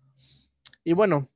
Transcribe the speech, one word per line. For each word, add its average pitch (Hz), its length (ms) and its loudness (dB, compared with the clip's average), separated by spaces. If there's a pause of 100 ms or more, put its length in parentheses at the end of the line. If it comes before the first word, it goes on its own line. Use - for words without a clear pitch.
(840)
Y 165 80 0
bueno, 170 420 0